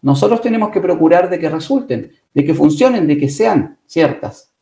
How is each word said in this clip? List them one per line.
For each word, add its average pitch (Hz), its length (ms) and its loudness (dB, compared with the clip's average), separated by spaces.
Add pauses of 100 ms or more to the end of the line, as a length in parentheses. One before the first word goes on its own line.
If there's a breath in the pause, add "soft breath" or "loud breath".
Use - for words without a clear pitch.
nosotros 208 380 2
tenemos 226 300 -2
que 196 100 -2
procurar 175 500 2
de 180 100 -4
que 156 100 -2
resulten, 156 640 -4 (220 soft breath)
de 143 120 0
que 156 80 0
funcionen, 156 540 2
de 147 100 0
que 143 120 -2
sean 208 560 -2
ciertas. - 760 -4